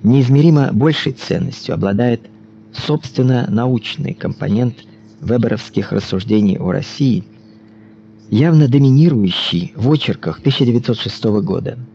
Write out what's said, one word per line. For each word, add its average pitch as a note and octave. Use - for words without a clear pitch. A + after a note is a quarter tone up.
Неизмеримо C#3
большей C3+
ценностью -
обладает, A2+
собственно, C3
научный A#2+
компонент A#2
веберовских A2
рассуждений G2+
о F2+
России, B2
явно D3+
доминирующий B2
в A#2
очерках C3+
тысяча C3+
девятьсот A#2
шестого G#2
года. F#2+